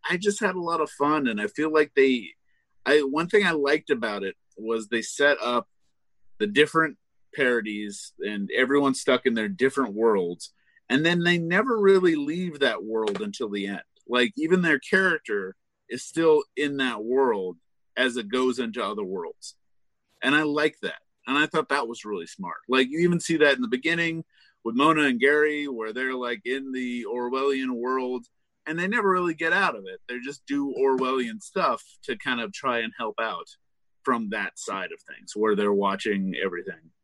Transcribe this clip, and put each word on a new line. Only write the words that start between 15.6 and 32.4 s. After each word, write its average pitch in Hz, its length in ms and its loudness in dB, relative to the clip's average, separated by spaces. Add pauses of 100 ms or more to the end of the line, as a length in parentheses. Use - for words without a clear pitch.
is - 160 -8
still 160 380 4 (140)
in 143 220 -2
that 120 260 -2
world 113 520 0 (400)
as 123 200 0
it 110 120 -6
goes 127 300 0
into 117 260 -4
other 104 200 -4
worlds. 90 500 -10 (680)
And 135 120 2
I 151 80 4
like 151 400 0
that. 87 180 -8 (260)
And 135 120 0
I 151 80 4
thought 156 220 -2
that 139 180 0
was 113 180 -12
really 98 220 -6
smart. 85 320 -10 (100)
Like, 131 220 4
you 156 100 -4
even 175 200 4
see 165 160 -2
that 147 180 6
in 127 80 -4
the 120 60 -2
beginning 165 560 -2 (400)
with 113 100 -4
Mona 151 280 4
and 127 180 2
Gary, 147 480 4
where 110 240 -6
they're, 131 220 -4
like, 120 300 -4
in 135 280 -4
the 123 360 -4
Orwellian 131 640 -2
world, 127 560 -4 (380)
and 160 140 -6
they 180 80 -2
never 208 240 0
really 180 240 0
get 165 180 0
out 185 220 2
of 101 120 -14
it. 92 220 -14
They 123 120 -8
just 139 260 -12
do 143 320 -4
Orwellian 127 640 0
stuff 151 400 -2 (220)
to 120 120 -6
kind 123 240 -4